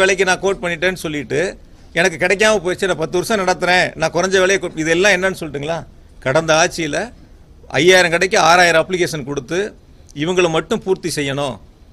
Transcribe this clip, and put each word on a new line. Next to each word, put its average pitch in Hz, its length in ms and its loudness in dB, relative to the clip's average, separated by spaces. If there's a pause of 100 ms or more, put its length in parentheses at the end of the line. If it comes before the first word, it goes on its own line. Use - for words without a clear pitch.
விலைக்கு 190 280 2
நான் 175 140 -2
கோட் 190 180 -2
பண்ணிட்டேன்னு 175 420 -4
சொல்லிட்டு, 143 360 -4 (600)
எனக்கு 175 240 0
கிடைக்காம 202 400 4
போயிடுச்சு, 180 260 -2
நான் 156 140 -2
பத்து 160 140 -2
வருஷம் 202 260 -2
நடத்துறேன், 175 420 2 (140)
நான் 156 160 -2
குறைஞ்ச 185 280 0
விலையை 190 180 2
கோட்-, 156 220 -6
இதெல்லாம் 180 320 4
என்னன்னு 185 260 -2
சொல்லட்டுங்களா? 151 360 -6 (480)
கடந்த 156 260 2 (100)
ஆட்சியில 160 360 -4 (840)
ஐயாயிரம் 175 360 6
கடைக்கு 190 220 0 (120)
ஆறாயிரம் 170 340 4
அப்ளிகேஷன் 160 460 -4
கொடுத்து, 143 300 -6 (640)
இவங்களை 180 340 0
மட்டும் - 300 -4
பூர்த்தி 185 320 -2
செய்யணும் 139 360 -4 (360)